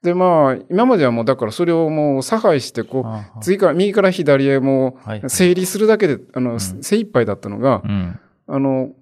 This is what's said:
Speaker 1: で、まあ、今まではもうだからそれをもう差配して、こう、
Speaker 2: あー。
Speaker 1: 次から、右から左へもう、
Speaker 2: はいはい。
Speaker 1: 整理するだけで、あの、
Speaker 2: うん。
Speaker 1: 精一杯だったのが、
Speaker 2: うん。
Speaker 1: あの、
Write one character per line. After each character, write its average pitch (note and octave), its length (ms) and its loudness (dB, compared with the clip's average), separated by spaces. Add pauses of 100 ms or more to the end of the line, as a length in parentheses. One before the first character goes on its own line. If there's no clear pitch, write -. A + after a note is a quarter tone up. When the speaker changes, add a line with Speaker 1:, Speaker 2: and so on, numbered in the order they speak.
Speaker 1:
で、 F3 100 2
ま E3 440 2
あ、 - 100 -16
今 G3+ 160 2
ま B3 120 4
で D#3+ 80 2
は B2 80 2
も A#2 100 -2
う - 20 -2
だ B2+ 120 0
か A#2+ 100 -4
ら G#2+ 60 -6
そ F3 120 -2
れ E3+ 80 0
を E3 160 2
も D3+ 300 0
う C3+ 40 -4
差 A3 160 -2
配 F#3+ 220 2
し - 120 -10
て、 A#2 120 -6
こ C3 160 -6
う、 - 60 -4
Speaker 2:
あ G#2+ 300 -12
ー。 A2+ 40 -16
Speaker 1:
次 F3 160 0
か G3 120 2
ら、 D3+ 40 2
右 F#3+ 200 0
か G#3 100 2
ら F#3+ 80 4
左 C#3+ 360 2
へ C#3 140 2
も C3 440 0
う、 - 40 -14
Speaker 2:
は G#2+ 80 -8
い G2+ 40 -10
は G2 60 -12
い。 B2+ 40 -8
Speaker 1:
整 F3+ 240 4
理 F#3 100 -2
す F#3 140 -6
る G#3+ 80 2
だ G#3+ 100 4
け G#3 100 0
で、 C#3 120 0 (160)
あ C3 60 -4
の、 B2 120 -2
Speaker 2:
う A#2 40 -6
ん。 A2+ 40 -6
Speaker 1:
精 G2 380 -4
一 A3+ 80 -2
杯 B2 180 0
だ G#2 80 -4
っ G2 40 -4
た - 120 -12
の G2+ 100 -8
が、 A#2 260 0
Speaker 2:
う - 40 -6
ん。 F#2+ 320 -4 (260)
Speaker 1:
あ C#3+ 120 -6
の、 C3+ 320 -2 (120)